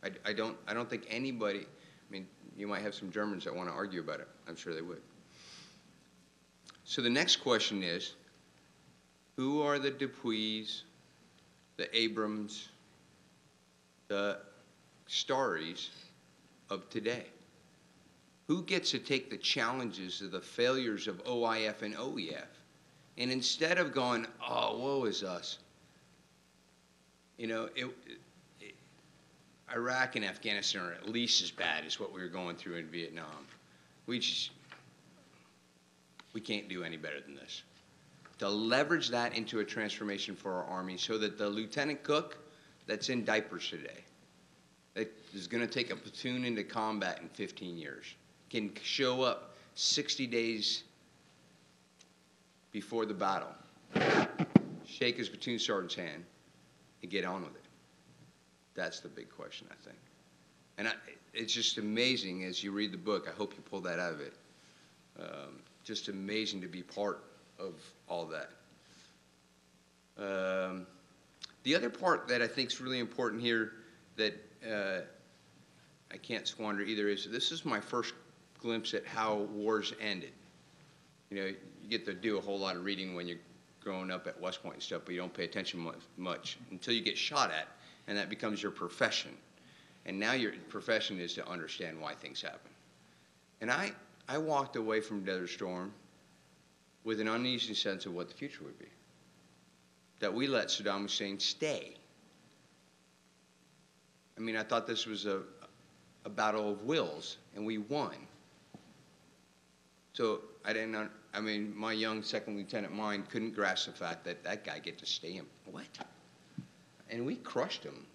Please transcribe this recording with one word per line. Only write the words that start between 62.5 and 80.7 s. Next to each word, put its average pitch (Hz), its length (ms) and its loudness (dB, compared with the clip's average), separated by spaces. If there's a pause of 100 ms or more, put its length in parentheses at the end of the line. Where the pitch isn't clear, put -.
you 101 120 -2
read 104 180 0
the 92 60 -8
book, 92 320 0
I - 20 -8
hope 98 240 -4
you - 60 -16
pull - 200 -6
that 87 160 -2
out 87 140 0
of 76 80 -6
it, 69 140 -8 (880)
um, 71 400 -10 (240)
just 110 240 -6
amazing 101 500 -2
to 90 80 -8
be 90 160 -8
part 101 400 -2 (340)
of 90 180 -6 (340)
all 85 160 -2
that. 78 240 -6 (1700)
Um, 95 680 0 (800)
the 135 100 4
other 120 160 4
part - 380 2
that 120 140 4
I 120 60 4
think 123 220 0
is - 120 -2
really 127 180 0
important 117 420 0
here 113 300 4 (460)
that, 107 160 4 (360)
uh, 98 360 0 (1080)
I - 40 -12
can't - 280 -4
squander 104 380 0
either 104 240 2
is 101 240 2
this 139 220 2
is 165 100 -4
my 123 160 2
first 120 340 0 (460)
glimpse 113 340 0
at 104 120 0
how 110 320 2 (160)
wars 104 480 2
ended. 98 320 -2 (960)